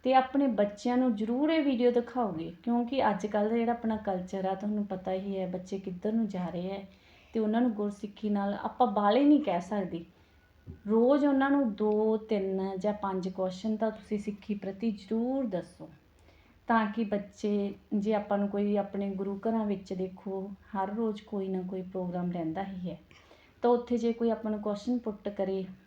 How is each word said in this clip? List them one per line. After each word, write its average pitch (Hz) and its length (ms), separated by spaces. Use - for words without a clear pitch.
ਤੇ 254 120
ਆਪਣੇ 269 320
ਬੱਚਿਆਂ 208 500
ਨੂੰ 247 200
ਜ਼ਰੂਰ 240 340
ਇਹ 320 120
ਵੀਡੀਓ 247 280
ਦਿਖਾਓਗੇ, 208 600
ਕਿਉਂਕਿ 240 480
ਅੱਜ 196 160
ਕੱਲ੍ਹ 208 240
ਦਾ 233 60
ਜਿਹੜਾ 233 160
ਆਪਣਾ 226 240
ਕਲਚਰ 190 480
ਆ, 190 100
ਤੁਹਾਨੂੰ 208 320
ਪਤਾ 185 260
ਹੀ 190 260
ਹੈ, 185 80
ਬੱਚੇ 180 320
ਕਿੱਧਰ 196 340
ਨੂੰ 226 160
ਜਾ 180 200
ਰਹੇ 175 220
ਹੈ 196 180
ਤੇ 226 80
ਉਹਨਾਂ 214 200
ਨੂੰ 247 100
ਗੁਰਸਿੱਖੀ 208 600
ਨਾਲ 202 240
ਆਪਾਂ - 320
ਬਾਹਲੇ 208 380
ਨਹੀਂ 294 160
ਕਹਿ 180 200
ਸਕਦੇ। 175 440
ਰੋਜ਼ 254 360
ਉਹਨਾਂ 277 260
ਨੂੰ 269 240
ਦੋ, 214 420
ਤਿੰਨ 190 640
ਜਾਂ 208 140
ਪੰਜ 190 360
ਕੁਐਸਚਨ 185 480
ਤਾਂ 214 140
ਤੁਸੀਂ 214 280
ਸਿੱਖੀ 208 360
ਪ੍ਰਤੀ 196 360
ਜ਼ਰੂਰ 240 560
ਦੱਸੋ, 170 420
ਤਾਂ 226 200
ਕਿ 220 180
ਬੱਚੇ, 202 680
ਜੇ 208 200
ਆਪਾਂ 202 240
ਨੂੰ 202 100
ਕੋਈ 208 280
ਆਪਣੇ 196 340
ਗੁਰੂ 196 380
ਘਰਾਂ 220 180
ਵਿੱਚ 196 260
ਦੇਖੋ, 190 580
ਹਰ 196 180
ਰੋਜ਼ 220 280
ਕੋਈ 190 260
ਨਾ 185 140
ਕੋਈ 185 200
ਪ੍ਰੋਗਰਾਮ 180 500
ਰਹਿੰਦਾ 165 320
ਹੀ 180 260
ਹੈ, - 80
ਤਾਂ 240 80
ਉੱਥੇ 240 280
ਜੇ 233 140
ਕੋਈ 233 180
ਆਪਾਂ 214 200
ਨੂੰ 208 100
ਕੁਐਸਚਨ 214 380
ਪੁੱਟ 208 300
ਕਰੇ 190 360